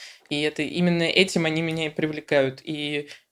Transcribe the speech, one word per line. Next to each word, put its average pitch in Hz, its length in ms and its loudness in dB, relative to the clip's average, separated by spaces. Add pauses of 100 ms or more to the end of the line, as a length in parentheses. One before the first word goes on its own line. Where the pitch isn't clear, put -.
(300)
И 147 120 -2
это, 151 220 -2
именно 170 400 2
этим 175 420 4
они 160 160 0
меня 160 260 -2
и - 20 -6
привлекают. 151 760 0
И, 147 420 -6 (240)